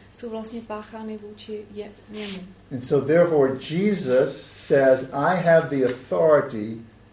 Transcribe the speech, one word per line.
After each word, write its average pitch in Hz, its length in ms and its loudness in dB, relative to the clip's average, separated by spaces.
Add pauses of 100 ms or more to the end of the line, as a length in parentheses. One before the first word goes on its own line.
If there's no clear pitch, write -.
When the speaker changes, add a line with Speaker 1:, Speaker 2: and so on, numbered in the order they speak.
(140)
Speaker 1:
jsou 240 160 -14
vlastně 220 300 -10
páchány 214 580 -12
vůči 208 440 -14 (120)
je-, 202 160 -12 (200)
němu. 202 280 -12 (340)
Speaker 2:
And 123 120 -8
so 139 300 0
therefore, 151 440 4 (120)
Jesus 151 720 0 (100)
says, 135 600 2
"I 151 300 0
have 156 340 4
the 127 100 2
authority 123 880 0 (360)